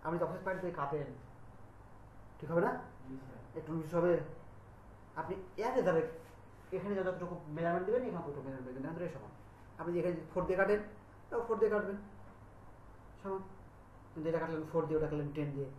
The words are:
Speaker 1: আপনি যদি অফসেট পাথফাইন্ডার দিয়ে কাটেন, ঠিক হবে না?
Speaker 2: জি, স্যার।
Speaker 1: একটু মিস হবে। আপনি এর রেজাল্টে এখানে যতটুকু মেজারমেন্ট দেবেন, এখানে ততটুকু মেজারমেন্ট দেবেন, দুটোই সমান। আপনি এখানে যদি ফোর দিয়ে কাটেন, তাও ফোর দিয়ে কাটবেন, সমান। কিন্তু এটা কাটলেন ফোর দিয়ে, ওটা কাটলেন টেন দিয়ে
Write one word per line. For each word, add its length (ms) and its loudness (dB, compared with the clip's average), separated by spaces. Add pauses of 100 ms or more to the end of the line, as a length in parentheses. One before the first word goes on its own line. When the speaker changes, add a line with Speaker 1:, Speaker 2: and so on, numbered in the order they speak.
Speaker 1:
আপনি 140 0
যদি 100 4
অফসেট 180 -4
পাথফাইন্ডার 200 0
দিয়ে 140 -2
কাটেন, 300 0 (1300)
ঠিক 140 -10
হবে 160 8
না? 40 4 (360)
Speaker 2:
জি, 80 -8 (100)
স্যার। 140 -12 (200)
Speaker 1:
একটু 180 -6
মিস 200 -2
হবে। 160 8 (1080)
আপনি 120 -2 (300)
এর 140 2
রেজাল্টে 260 8 (720)
এখানে 240 0
যতটুকু 360 0 (200)
মেজারমেন্ট 320 4
দেবেন, 220 6
এখানে 160 -2
ততটুকু 220 -4
মেজারমেন্ট 300 -6
দেবেন, 180 -4
দুটোই 200 -2
সমান। 180 -10 (460)
আপনি 200 0
এখানে 180 4
যদি 160 -6
ফোর 140 4
দিয়ে 140 4
কাটেন, 200 8 (480)
তাও 180 2
ফোর 140 4
দিয়ে 120 8
কাটবেন, 240 2 (1200)
সমান। 200 -2 (680)
কিন্তু 200 -2
এটা 120 4
কাটলেন 280 0
ফোর 160 6
দিয়ে, 120 4
ওটা 100 4
কাটলেন 260 0
টেন 200 0
দিয়ে 120 0 (120)